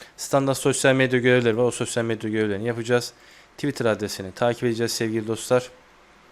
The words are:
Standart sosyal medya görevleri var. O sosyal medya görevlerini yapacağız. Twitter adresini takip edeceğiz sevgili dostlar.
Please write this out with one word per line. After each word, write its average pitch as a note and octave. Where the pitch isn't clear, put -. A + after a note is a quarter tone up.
Standart C#3
sosyal C3+
medya B2+
görevleri A#2+
var. B2
O A#2+
sosyal A#2+
medya A2+
görevlerini G#2+
yapacağız. A#2+
Twitter C#3
adresini G2+
takip A#2+
edeceğiz A#2
sevgili A2
dostlar. A#2